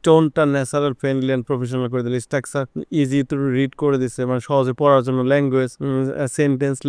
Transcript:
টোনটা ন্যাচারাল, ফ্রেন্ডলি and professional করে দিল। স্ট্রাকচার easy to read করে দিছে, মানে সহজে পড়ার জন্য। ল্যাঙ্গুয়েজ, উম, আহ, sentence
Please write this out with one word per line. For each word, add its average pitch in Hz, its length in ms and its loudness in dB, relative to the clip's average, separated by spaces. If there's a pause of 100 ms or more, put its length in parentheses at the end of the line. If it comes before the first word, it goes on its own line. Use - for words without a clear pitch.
টোনটা 160 420 4
ন্যাচারাল, 143 480 -2
ফ্রেন্ডলি 135 400 -2
and 127 100 -2
professional 127 460 -4
করে 123 140 -4
দিল। 123 160 -4
স্ট্রাকচার 135 460 -6 (140)
easy 143 440 0
to 143 120 -4 (200)
read 131 200 0
করে 143 220 0
দিছে, 127 280 -4
মানে 127 140 -2
সহজে 131 340 0
পড়ার 139 300 4
জন্য। 131 180 0
ল্যাঙ্গুয়েজ, 131 580 2
উম, 139 80 -4
আহ, 135 380 -2
sentence 139 640 0